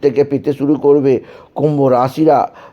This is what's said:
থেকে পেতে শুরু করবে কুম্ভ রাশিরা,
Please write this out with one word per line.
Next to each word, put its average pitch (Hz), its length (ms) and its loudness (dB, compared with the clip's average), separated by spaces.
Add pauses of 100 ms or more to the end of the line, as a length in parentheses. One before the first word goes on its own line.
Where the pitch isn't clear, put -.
থেকে 139 220 0
পেতে 139 300 -4
শুরু 139 220 -2
করবে 139 440 2 (360)
কুম্ভ 147 280 -2
রাশিরা, 131 680 0 (220)